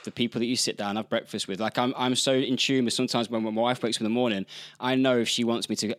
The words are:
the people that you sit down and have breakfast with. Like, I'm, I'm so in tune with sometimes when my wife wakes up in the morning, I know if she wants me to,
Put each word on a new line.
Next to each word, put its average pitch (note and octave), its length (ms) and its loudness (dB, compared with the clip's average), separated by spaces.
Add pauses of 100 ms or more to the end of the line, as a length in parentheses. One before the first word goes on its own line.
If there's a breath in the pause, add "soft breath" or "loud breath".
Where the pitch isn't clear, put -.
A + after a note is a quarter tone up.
the G#2+ 60 -8
people A#2+ 300 -2
that A#2+ 60 0
you B2 80 -2
sit - 220 -2
down G2+ 140 -4
and G#2 80 -2
have A2+ 100 -6
breakfast - 400 -4
with. F#2+ 100 -4
Like, A2 200 0
I'm, B2+ 180 2
I'm B2+ 200 0
so C3+ 180 2
in C3 240 2
tune C3 260 2
with A2+ 80 0
sometimes A#2+ 380 0
when A2+ 120 -2
my A2 80 -2
wife A#2+ 320 0
wakes A2 140 0
up - 60 -6
in - 20 0
the G#2+ 60 0
morning, A2+ 340 2 (340 loud breath)
I B2+ 160 0
know C3 260 4
if A2 80 0
she - 160 0
wants A2+ 260 0
me G#2+ 60 -2
to, A2 220 -2